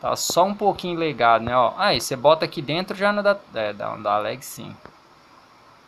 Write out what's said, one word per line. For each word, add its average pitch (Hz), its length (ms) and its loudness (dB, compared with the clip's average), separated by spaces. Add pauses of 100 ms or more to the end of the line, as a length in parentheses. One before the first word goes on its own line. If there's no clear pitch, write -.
Tá 123 140 -2
só - 260 2
um 202 100 0
pouquinho 185 460 -2
legado, 117 460 4
né, 120 100 -2
ó. 120 220 4
Ah, 185 180 2
e 113 60 -2
você - 120 -4
bota 143 300 4
aqui 165 180 -6
dentro 165 320 -4
já 202 200 0
não 208 100 -2
dá, 202 140 2 (160)
é, 107 180 -4
dá, 110 240 -8
dá 104 220 0
lag 113 260 -4
sim. - 320 -14 (1120)